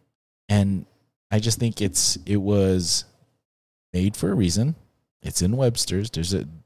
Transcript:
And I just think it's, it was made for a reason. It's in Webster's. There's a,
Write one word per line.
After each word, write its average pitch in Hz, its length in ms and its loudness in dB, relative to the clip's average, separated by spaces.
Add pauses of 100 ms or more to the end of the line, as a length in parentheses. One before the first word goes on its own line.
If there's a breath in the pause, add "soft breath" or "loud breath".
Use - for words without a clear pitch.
(480)
And 98 380 2 (460)
I 107 80 4
just 113 180 -2
think 113 240 -2
it's, - 340 0 (100)
it 101 100 0
was 95 720 2 (840)
made 92 240 0
for 185 140 -2
a 202 60 0
reason. 110 400 2 (440)
It's - 220 -4
in 98 140 0
Webster's. 117 540 -2
There's 85 220 -4
a, 90 140 -2 (200)